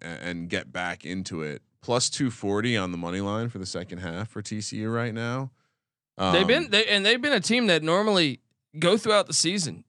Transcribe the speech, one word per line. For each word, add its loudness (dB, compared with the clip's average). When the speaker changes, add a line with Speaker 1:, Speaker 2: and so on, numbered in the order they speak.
Speaker 1:
a-, -12
and -8
get -6
back -6
into -6
it, -8
plus 0
two -2
forty 0
on 0
the -4
money -4
line -2
for -8
the -8
second -8
half -6
for -10
T -8
C -8
U -4
right -2
now. -6
Speaker 2:
They've 4
been, 4
Speaker 1:
Um, -8
Speaker 2:
they, 4
and 2
they've 4
been 0
a 4
team 2
that 4
normally 2
go 4
throughout 2
the -6
season. -2